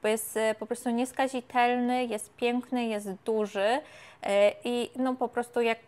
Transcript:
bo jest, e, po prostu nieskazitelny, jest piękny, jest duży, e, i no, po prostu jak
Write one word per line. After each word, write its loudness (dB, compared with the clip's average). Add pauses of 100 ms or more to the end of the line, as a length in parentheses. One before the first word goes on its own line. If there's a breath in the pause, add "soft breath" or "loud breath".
bo 0
jest, 0
e, 2
po -10
prostu -4
nieskazitelny, 0
jest -6
piękny, -2
jest -4
duży, 0 (440 loud breath)
e, 6 (120)
i -2
no, 0
po -2
prostu -2
jak 0